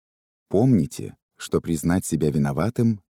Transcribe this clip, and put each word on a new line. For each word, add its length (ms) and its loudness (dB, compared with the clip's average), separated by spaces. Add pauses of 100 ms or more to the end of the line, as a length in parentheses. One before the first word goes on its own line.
(480)
Помните, 680 2 (220)
что 240 -4
признать 420 0
себя 280 0
виноватым 680 -2 (140)